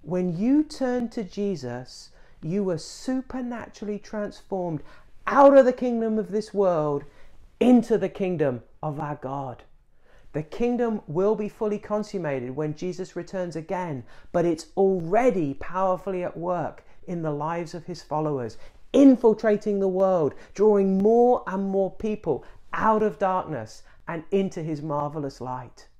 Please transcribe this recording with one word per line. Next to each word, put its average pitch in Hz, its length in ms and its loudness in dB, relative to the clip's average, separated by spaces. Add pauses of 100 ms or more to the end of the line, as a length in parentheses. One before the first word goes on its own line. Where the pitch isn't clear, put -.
When 180 380 -4
you 269 260 4
turn 247 460 -4
to 233 120 -6
Jesus, 147 880 -8 (300)
you 180 220 -2
were 180 140 -2
supernaturally 240 1200 -8
transformed 196 840 -6 (440)
out 277 300 8
of 269 100 10
the 254 80 2
kingdom 226 440 -2
of 185 120 -4
this 214 240 -4
world 151 500 2 (560)
into 233 380 6
the 165 100 0
kingdom 151 540 -2 (200)
of 151 160 -6
our 147 180 -6
God. 135 480 -10 (680)
The 151 100 -4
kingdom 240 640 -2
will 190 280 2
be 208 140 -4
fully 214 300 -4
consummated 156 760 -4
when 151 180 -4
Jesus 180 420 -8
returns 175 380 -8
again, 165 500 -6 (280)
but 175 120 2
it's 165 220 -2 (100)
already 190 800 2
powerfully 185 680 -4
at - 120 -8
work 165 480 -6 (220)
in 175 160 -6
the 156 80 -2
lives 160 440 -6
of 165 100 -12
his 175 180 -12
followers, 147 540 -4 (360)
infiltrating 220 880 6
the 196 80 2
world, 185 460 2 (200)
drawing 196 440 6
more 240 480 6
and 190 220 -4
more 190 220 0
people 208 540 -4 (280)
out 214 300 2
of 214 160 -2
darkness 170 640 -4 (240)
and 165 240 -8
into 190 320 -2
his 156 180 -6
marvelous 147 600 -6
light. 123 480 -12 (100)